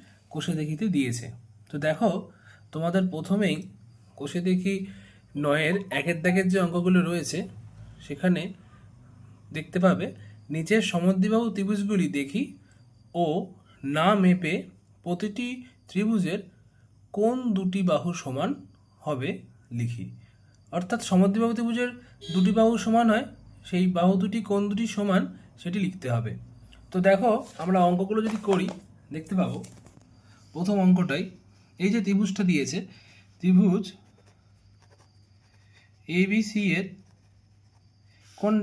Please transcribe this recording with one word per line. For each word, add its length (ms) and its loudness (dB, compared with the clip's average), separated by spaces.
কোষে 240 -6
দেখিতে 340 -4
দিয়েছে। 380 -2
তো 80 -10
দেখো, 320 0
তোমাদের 400 0
প্রথমেই 460 0
কোষে 320 -6
দেখি 260 0
নয়ের 320 2
একের 240 -2
দাগের 300 2
যে 120 2
অঙ্কগুলো 380 2
রয়েছে, 360 -4
সেখানে 360 0
দেখতে 320 -6
পাবে, 220 4
নিচের 320 2
সমদ্বিবাহু 640 2
ত্রিভুজগুলি 520 0
দেখি 240 -4
ও 120 0
না 120 4
মেপে 320 4
প্রতিটি 440 -4
ত্রিভুজের 520 0
কোন 220 2
দুটি 240 -2
বাহু 200 0
সমান 280 -4
হবে 240 -4
লিখি। 280 -6
অর্থাৎ 280 -4
সমদ্বিবাহু 460 4
ত্রিভুজের 340 -2
দুটি 240 4
বাহু 140 6
সমান 280 4
হয়, 140 0
সেই 160 0
বাহু 160 4
দুটি 160 -2
কোন 180 2
দুটি 180 -2
সমান 260 2
সেটি 240 -6
লিখতে 300 -8
হবে। 180 -2
তো 40 -4
দেখো, 220 4
আমরা 160 2
অঙ্কগুলো 380 0
যদি 120 -4
করি, 200 0
দেখতে 260 -8
পাবো 180 -2
প্রথম 300 0
অঙ্কটাই, 380 4
এই 140 2
যে 120 2
ত্রিভুজটা 440 0
দিয়েছে, 280 0
ত্রিভুজ 460 4
এবিসি 540 0
এর 100 -4
কোণ 140 0